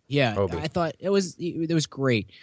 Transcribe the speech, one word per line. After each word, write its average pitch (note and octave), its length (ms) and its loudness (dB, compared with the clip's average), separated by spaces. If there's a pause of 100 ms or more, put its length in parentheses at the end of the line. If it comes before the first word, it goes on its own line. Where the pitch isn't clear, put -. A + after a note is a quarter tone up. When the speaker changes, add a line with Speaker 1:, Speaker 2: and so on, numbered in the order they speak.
Speaker 1:
Yeah, B2+ 280 2
Speaker 2:
Hobie. F2 260 0
Speaker 1:
I D#3+ 60 -4
thought E3 320 -2
it F#3 100 -4
was, G3 260 0
it, D#3+ 360 -4
it - 20 2
was D#3 140 2
great. B2+ 420 0 (140)